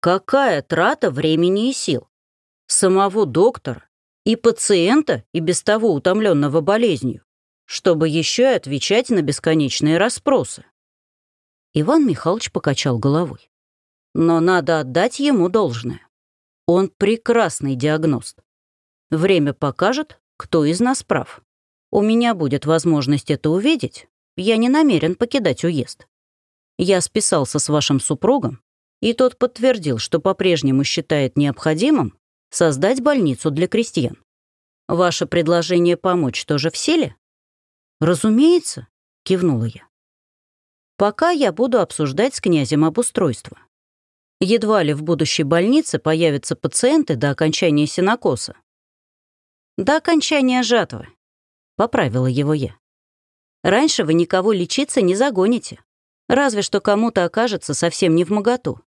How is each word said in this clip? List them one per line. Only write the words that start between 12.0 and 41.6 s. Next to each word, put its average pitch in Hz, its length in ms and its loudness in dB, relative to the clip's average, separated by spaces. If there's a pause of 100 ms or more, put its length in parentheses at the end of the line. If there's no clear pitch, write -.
Михайлович 185 440 -2
покачал 131 480 -2
головой. 143 500 -2 (680)
Но 165 240 2
надо 165 400 2
отдать 151 400 -2
ему 269 300 2
должное. 127 580 -2 (600)
Он 185 220 2
прекрасный 202 840 -2
диагност. 151 640 -2 (720)
Время 160 420 0
покажет, 220 680 -4 (160)
кто - 280 -2
из 165 160 0
нас 254 220 -2
прав. - 400 -6 (480)
У 196 100 0
меня 226 340 2
будет 143 300 -4
возможность 151 680 0
это 151 200 -2
увидеть. 220 560 -2 (300)
Я 214 200 0
не 226 120 2
намерен 240 480 2
покидать 233 480 -2
уезд. 165 420 -4 (720)
Я 185 220 2
списался 156 580 -2
с - 100 -4
вашим 147 300 0
супругом, 190 640 -2 (400)
и 226 120 0
тот 254 240 0
подтвердил, 220 600 -2
что 160 220 -2
по-прежнему 143 640 0
считает 143 520 -2
необходимым 156 800 0 (340)
создать 180 500 0
больницу 214 500 0
для 156 160 -2
крестьян. 180 500 -2 (680)
Ваше 170 400 0
предложение 170 680 0
помочь 175 480 -2
тоже 151 260 -2
в - 60 -14
силе? 302 400 -2 (840)
"Разумеется", 220 840 2 (380)
кивнула 175 400 0
я. - 240 -10 (1080)
"Пока 208 340 0
я 277 220 0
буду 240 280 0